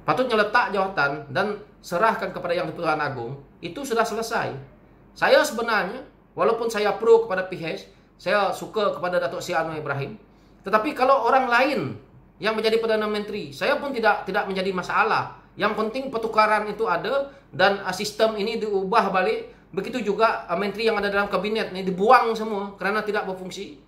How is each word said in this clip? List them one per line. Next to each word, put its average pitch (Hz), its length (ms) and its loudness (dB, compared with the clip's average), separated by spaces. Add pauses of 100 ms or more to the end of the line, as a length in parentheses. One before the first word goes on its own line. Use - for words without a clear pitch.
Patutnya 226 400 0
letak 208 320 2
jawatan 151 580 -2
dan 202 300 -2 (240)
serahkan 202 480 0
kepada 175 240 -4
Yang 160 160 -4
di-Pertuan 160 260 -2
Agong, 127 340 -4 (280)
itu 170 240 -8
sudah 233 180 0
selesai. 202 540 -2 (560)
Saya 254 320 4
sebenarnya, 226 580 -2 (300)
walaupun 226 400 0
saya 208 240 0
pro 226 320 6
kepada 185 180 -2
P 165 140 -8
H, 165 260 -8 (300)
saya 190 340 2
suka 185 460 -2
kepada 180 240 0
Datuk 170 240 -6
Seri 175 160 -2
Anwar 160 160 -4
Ibrahim, 139 400 -6 (500)
tetapi 214 300 0
kalau 254 320 4
orang 262 180 4
lain 240 340 2 (600)
yang 214 160 -2
menjadi 220 240 2
Perdana 220 260 0
Menteri, 202 500 -6
saya 254 200 0
pun 285 160 -6
tidak, 214 360 0
tidak 190 200 0
menjadi 190 240 -2
masalah. 180 680 0 (140)
Yang 208 240 0
penting 240 300 -2
pertukaran 214 600 2
itu 202 200 -2
ada 202 420 0 (220)
dan, 196 320 2
uh, 175 100 -2
sistem 214 460 0
ini 226 180 -2
diubah 196 540 2
balik. 190 400 0 (180)
Begitu 233 320 -4
juga, 214 480 2
uh, 175 80 0
menteri 208 320 0
yang 208 80 0
ada 202 140 0
dalam 202 180 0
kabinet 208 400 -2
ni 185 160 -6
dibuang 226 480 4
semua 202 400 -6
kerana 208 320 -2
tidak 202 240 -2
berfungsi. 185 580 -10